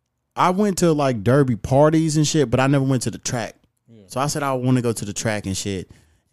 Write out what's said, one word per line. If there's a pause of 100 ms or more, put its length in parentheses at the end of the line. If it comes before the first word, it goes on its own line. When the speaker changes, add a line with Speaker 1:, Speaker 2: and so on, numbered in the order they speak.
(380)
Speaker 1:
I
went
to,
like,
Derby
parties
and
shit,
but
I
never
went
to
the
track. (320)
Speaker 2:
Yeah.
Speaker 1:
So
I
said
I
wanna
go
to
the
track
and
shit (420)